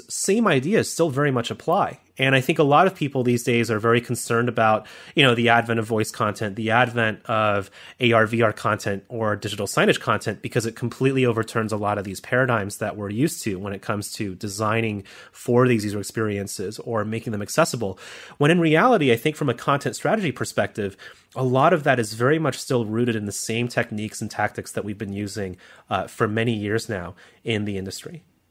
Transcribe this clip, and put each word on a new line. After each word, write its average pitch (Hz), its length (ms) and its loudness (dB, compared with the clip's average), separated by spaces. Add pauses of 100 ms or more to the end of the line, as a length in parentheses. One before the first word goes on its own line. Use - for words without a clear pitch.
(140)
same 220 340 0
ideas 151 420 2
still 165 200 0
very 143 220 0
much 123 200 -2
apply. 160 480 0 (200)
And 135 140 2
I 131 80 4
think 156 160 0
a 160 60 6
lot 147 240 6
of 185 80 -4
people 135 280 -2
these 123 200 2
days 117 260 2
are 110 80 0
very 117 240 2
concerned 120 480 -2
about, 110 380 2 (260)
you - 80 4
know, 127 140 6
the 117 140 4
advent 117 300 4
of 110 60 -2
voice 110 240 0
content, 104 460 -2
the 110 160 -4
advent 117 560 2
of 107 420 0 (300)
A 120 120 4
R, 110 140 6
V 113 160 0
R 110 100 4
content 104 560 -4
or 110 280 -4
digital 101 320 -6
signage 180 320 2
content, 104 420 -2
because 113 240 -2
it 113 100 -6
completely 131 520 0
overturns 110 440 -2
a 110 60 -2
lot 104 220 -2
of 95 60 -6
these 98 140 -10
paradigms 120 580 0
that 104 200 -4
we're 101 140 -6
used 127 320 -2
to 95 160 -4
when 101 120 -8
it 98 120 -10
comes 104 300 -6
to 101 200 -6
designing 107 680 -2 (280)
for 123 360 2
these 117 160 2
user 104 160 -4
experiences 101 800 -6
or 110 260 -4
making 110 280 -6
them 104 100 -6
accessible. 113 560 -2 (400)
When 147 100 6
in 175 100 6
reality, 165 520 6
I 113 40 6
think 151 200 0
from 147 140 -2
a 117 40 2
content 139 420 -2
strategy 180 360 0
perspective, 101 680 -4 (380)
a 127 80 -4
lot 131 280 4
of 160 120 2
that 135 160 4
is 110 140 -2
very 127 260 2
much 151 180 -2
still 123 260 0
rooted 110 320 0
in 104 120 -4
the 101 40 -4
same 117 360 -4
techniques 110 540 -4
and 107 100 -6
tactics - 400 -4
that 104 120 -6
we've 101 140 -8
been 101 160 -8
using, 98 440 -6 (300)
uh, 95 200 -4
for - 200 0
many 113 260 0
years 104 360 -2
now 87 240 -6 (300)
in 107 220 -2
the 101 120 -6
industry. 95 460 -12 (280)